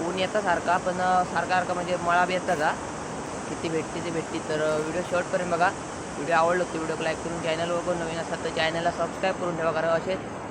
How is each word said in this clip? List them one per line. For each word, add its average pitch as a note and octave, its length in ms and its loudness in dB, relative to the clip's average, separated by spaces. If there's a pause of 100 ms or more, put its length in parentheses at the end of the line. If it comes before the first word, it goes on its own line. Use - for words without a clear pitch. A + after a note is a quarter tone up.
ऊन F3+ 180 -2
येतं F#3 220 0
सारखा, E3+ 360 2
पण, F#3 160 0
अ, F3+ 320 4
सारखा E3+ 300 0
सारखा F3+ 200 2
म्हणजे F3 220 -2
मळा F3 280 4
बी F3+ 80 0
येतं F3+ 220 2
का, D#3 180 2 (760)
किती - 200 -4
भेटते D#3+ 360 -2
ते F3 60 -4
भेटते. E3 280 -4
तर, D#3 240 -2
अ, D#3 160 2
व्हिडिओ D#3+ 320 -2
शेवटपर्यंत F3+ 420 0
बघा. F3 180 4 (440)
व्हिडिओ D3 200 0
आवडला E3+ 300 4
तर E3 140 -4
व्हिडिओ D#3+ 240 -2
लाईक D#3+ 160 -2
करून, E3 240 -4
चॅनलवर E3+ 380 0
कोण F3 160 0
नवीन E3 220 -2
असाल D#3+ 260 -4
तर E3 60 -2
चॅनलला E3 400 2
सबस्क्राईब F3 440 0
करून F3 220 -2
ठेवा, D#3+ 160 0
कारण D#3+ 160 0
असे E3 260 2 (360)